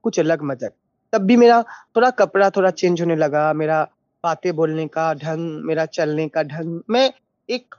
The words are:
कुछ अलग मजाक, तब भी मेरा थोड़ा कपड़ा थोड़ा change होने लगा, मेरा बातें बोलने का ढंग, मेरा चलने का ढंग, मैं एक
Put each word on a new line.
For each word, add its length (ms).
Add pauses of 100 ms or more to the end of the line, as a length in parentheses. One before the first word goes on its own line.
कुछ 180
अलग 220
मजाक, 300 (400)
तब 100
भी 140
मेरा 260 (340)
थोड़ा 140
कपड़ा 400
थोड़ा 200
change 300
होने 160
लगा, 360
मेरा 300 (420)
बातें 320
बोलने 300
का 280
ढंग, 500
मेरा 220
चलने 420
का 140
ढंग, 380 (100)
मैं 220 (380)
एक 280